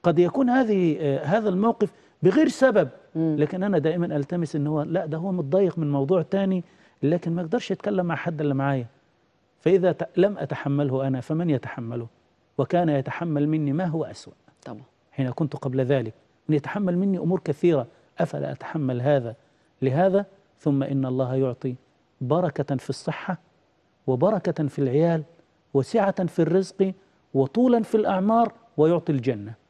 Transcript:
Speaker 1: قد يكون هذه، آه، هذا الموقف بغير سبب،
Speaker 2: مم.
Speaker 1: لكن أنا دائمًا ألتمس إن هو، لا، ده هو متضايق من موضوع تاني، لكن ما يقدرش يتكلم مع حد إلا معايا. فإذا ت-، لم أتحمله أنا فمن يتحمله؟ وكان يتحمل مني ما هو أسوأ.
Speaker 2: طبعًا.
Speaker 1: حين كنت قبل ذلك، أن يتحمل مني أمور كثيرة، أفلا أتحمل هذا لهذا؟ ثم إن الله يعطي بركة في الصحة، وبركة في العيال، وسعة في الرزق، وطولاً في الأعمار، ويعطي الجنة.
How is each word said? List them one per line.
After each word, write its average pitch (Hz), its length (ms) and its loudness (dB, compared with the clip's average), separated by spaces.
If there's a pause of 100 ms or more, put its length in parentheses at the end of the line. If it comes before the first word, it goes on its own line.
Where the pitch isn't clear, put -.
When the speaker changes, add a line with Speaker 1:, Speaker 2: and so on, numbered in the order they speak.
Speaker 1:
قد 165 160 4
يكون 240 300 2
هذه، 214 500 2
آه، 143 240 0
هذا 208 260 0
الموقف 202 420 0 (320)
بغير 190 240 4
سبب، 214 420 2 (260)
Speaker 2:
مم. 160 240 0
Speaker 1:
لكن 185 240 0
أنا 196 140 0
دائمًا 160 280 0
ألتمس 156 500 -4
إن 147 120 -2
هو، 151 140 -2
لا، 160 240 -2
ده 156 120 -6
هو 185 140 -6
متضايق 180 480 0
من 151 120 -2
موضوع 143 300 2
تاني، 190 420 -2 (400)
لكن 165 320 0
ما 175 60 -4
يقدرش 175 300 -4
يتكلم 185 340 -2
مع 170 100 0
حد 160 260 -6
إلا 147 120 0
معايا. 135 320 0 (760)
فإذا 180 320 4
ت-، - 260 -4
لم 196 200 2
أتحمله 139 720 -2
أنا 135 140 -2
فمن 160 280 -2
يتحمله؟ 120 580 -4 (500)
وكان 175 320 2
يتحمل 147 600 -2
مني 151 240 0
ما 180 120 -2
هو 160 180 -4
أسوأ. - 300 -14 (320)
Speaker 2:
طبعًا. 117 160 -14 (300)
Speaker 1:
حين 131 180 -2
كنت 143 260 -4
قبل 135 260 -4
ذلك، 123 320 0 (360)
أن 151 60 4
يتحمل 180 420 -2
مني 190 200 0
أمور 170 220 0
كثيرة، 151 480 0 (320)
أفلا 147 320 -4
أتحمل 131 500 -4
هذا 123 340 0 (460)
لهذا؟ 180 440 2 (340)
ثم 139 240 0
إن 135 220 -2
الله 127 300 -2
يعطي 131 400 -2 (460)
بركة 151 540 0
في - 140 -8
الصحة، - 480 -6 (680)
وبركة 160 600 0
في - 120 -6
العيال، 151 440 2 (500)
وسعة 190 520 2
في 165 160 -2
الرزق، 190 520 0 (400)
وطولاً 233 500 4
في - 120 -2
الأعمار، 214 560 2 (260)
ويعطي 165 340 4
الجنة. 117 420 -2 (160)